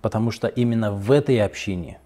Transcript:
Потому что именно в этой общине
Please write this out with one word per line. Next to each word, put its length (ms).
Потому 300
что 160
именно 440
в 200
этой 300
общине 640